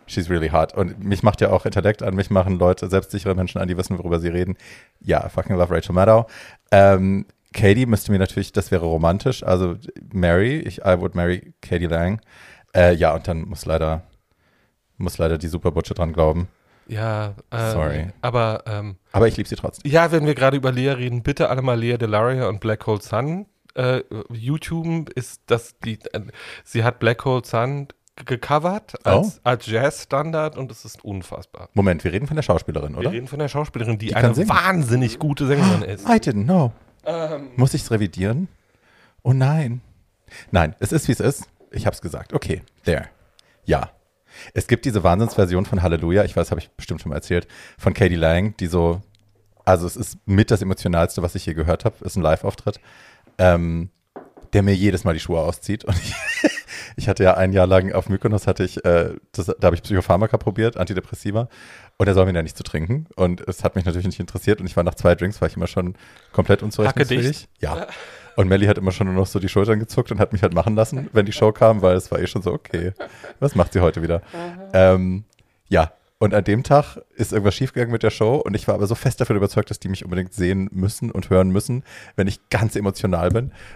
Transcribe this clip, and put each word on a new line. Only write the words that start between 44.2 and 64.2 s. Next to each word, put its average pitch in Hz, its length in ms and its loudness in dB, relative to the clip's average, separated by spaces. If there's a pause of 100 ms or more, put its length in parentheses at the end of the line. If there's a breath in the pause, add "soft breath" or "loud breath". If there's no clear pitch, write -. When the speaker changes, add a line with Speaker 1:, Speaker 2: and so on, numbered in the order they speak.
Speaker 1:
Es - 140 -2
gibt - 160 0
diese 107 180 0
Wahnsinnsversion 90 640 2
von 90 160 -2
Halleluja, 85 420 2
ich - 120 -6
weiß, 85 140 -2
hab 80 80 -2
ich - 120 -10
bestimmt - 320 -10
schon 80 80 -8
mal 73 60 -6
erzählt, 87 320 -2 (300 loud breath)
von - 160 0
Katie 90 220 4
Lang, 85 420 2
die 90 100 -4
so, 85 320 2 (640)
also 90 220 4
es - 100 -8
ist - 300 -10
mit 98 240 4
das 104 120 2
Emotionalste, 90 600 0
was 85 120 -4
ich 95 120 -8
je 85 80 -6
gehört 82 300 -2
hab, - 180 -2
ist - 140 -8
ein 92 60 -2
Live-Auftritt, 82 580 -2 (580 soft breath)
ähm, 85 520 2 (640)
der 101 100 4
mir 98 120 4
jedes 92 300 2
Mal 85 100 2
die 80 60 -6
Schuhe 82 200 -2
auszieht. 87 440 -4
Und 87 120 0
ich, - 180 -6
<laughs> - 360 -2 (460 loud breath)
ich - 120 -6
hatte 98 160 2
ja 92 100 8
ein 95 180 2
Jahr 92 140 4
lang 95 260 4
auf - 160 -2
Mykonos, 104 380 0
hatte 95 180 -2
ich, - 200 -8
äh, 85 300 2 (180)
das, 87 140 -6
da - 200 0
hab 85 80 6
ich 85 80 -6
Psychopharmaka 98 560 2
probiert, 110 380 -2
Antidepressiva, 98 720 -4 (500 loud breath)
und 95 80 4
er 98 80 4
soll 95 120 6
mir 95 80 0
ja 82 80 0
nicht 80 140 -8
zu - 60 -12
trinken. 110 440 -4 (100)
Und 90 320 0
es - 160 -6
hat 87 120 0
mich 90 80 0
natürlich 90 220 -2
nicht - 140 -4